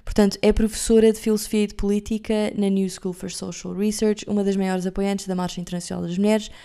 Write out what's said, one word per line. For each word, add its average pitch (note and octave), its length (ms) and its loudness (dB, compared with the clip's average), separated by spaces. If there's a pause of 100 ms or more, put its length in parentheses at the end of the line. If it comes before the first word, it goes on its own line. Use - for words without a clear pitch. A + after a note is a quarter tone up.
Portanto, G3+ 360 2
é G#3+ 120 6
professora A3 580 4
de G#3+ 80 -4
Filosofia G#3+ 440 0
e G#3 40 0
de G#3 60 -16
Política G#3 840 -2
na G3 140 0
New F#3+ 200 2
School F#3 220 -6
for F3+ 180 -10
Social F3+ 440 -10
Research, G#3 560 0
uma G#3 140 0
das G3 120 0
maiores F#3 300 0
apoiantes G3 420 -2
da F#3 80 -4
Marcha F3+ 240 -4
Internacional F3 480 -8
das F3 100 -4
Mulheres. G#3 320 2 (160)